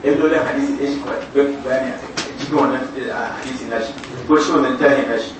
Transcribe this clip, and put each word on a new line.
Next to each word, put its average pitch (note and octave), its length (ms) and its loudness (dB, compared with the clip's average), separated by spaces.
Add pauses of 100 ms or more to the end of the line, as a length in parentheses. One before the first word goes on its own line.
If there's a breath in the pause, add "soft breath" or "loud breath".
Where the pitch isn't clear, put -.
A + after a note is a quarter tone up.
Illolin D#3 380 4
hadisi C#3 340 0
ɗaya C#3+ 140 -2
shi C#3+ 80 -4
kuma C3+ 160 -6 (500)
bayani C3 240 0
a B2 80 -8 (400)
cikin - 220 -4
wannan, B2+ 240 2 (100)
eh, B2 160 -6
hadisi - 560 -8
na A2+ 160 -4
shi. - 120 -6 (340)
Ko D3+ 100 8
shi D3 160 2
wannan C3 240 2
tahi C#3 300 4
na A2+ 100 -2
shi. - 220 -4